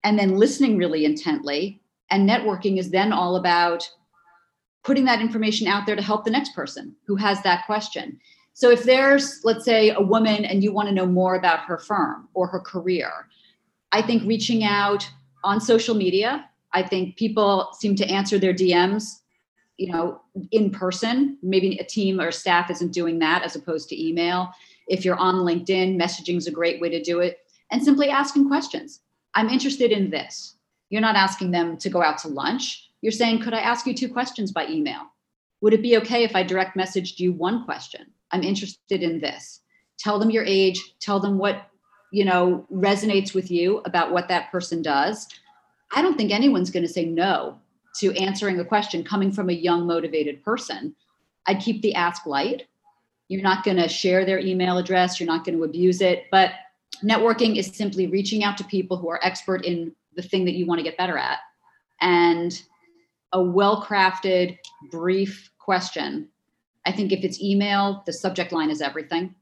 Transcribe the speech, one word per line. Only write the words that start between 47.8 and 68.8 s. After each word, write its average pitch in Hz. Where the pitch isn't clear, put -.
to 190
answering 190
a 175
question 208
coming 196
from 196
a 175
young, 175
motivated 156
person. 151
I'd 196
keep -
the 214
ask 175
light. 156
You're 190
not 190
gonna 175
share 185
their 190
email 185
address. 180
You're 170
not 165
gonna 165
abuse 180
it, 180
but 190
networking 220
is 196
simply 196
reaching 202
out 202
to 196
people 185
who 175
are 170
expert 185
in 170
the 180
thing 185
that 180
you 175
wanna 170
get 160
better 180
at. 131
And 170
a 185
well-crafted, 185
brief 190
question. 160
I 185
think 196
if 190
it's 190
email, 196
the 165
subject 180
line 160
is 151